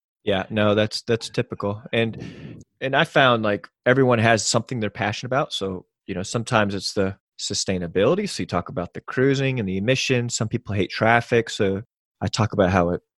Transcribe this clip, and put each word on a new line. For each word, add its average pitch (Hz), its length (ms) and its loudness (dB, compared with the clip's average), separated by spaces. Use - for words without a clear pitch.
Yeah, 98 260 0
no, 104 240 4
that's, 107 280 0
that's - 280 -2
typical. 104 500 -4
And, - 680 -4
and 135 160 -2
I 156 80 4
found, 123 400 4
like, 104 240 -2
everyone 123 320 4
has 113 260 4
something 120 360 -2
they're 104 100 -2
passionate 113 380 -6
about. 135 240 -2
So, 95 340 -6
you 98 100 -6
know, 90 80 -6
sometimes 107 500 0
it's - 200 -6
the 98 220 -2
sustainability. 101 880 -2
So - 140 -6
you 85 40 -6
talk 87 220 -4
about 85 260 -8
the - 60 -14
cruising 135 600 0
and 95 80 -4
the 95 80 -2
emissions. 120 580 0
Some 110 140 -2
people 110 260 -6
hate 101 160 0
traffic. 117 580 2
So 98 340 -2
I 101 60 -4
talk - 280 0
about 95 160 4
how 90 200 4
it - 120 -4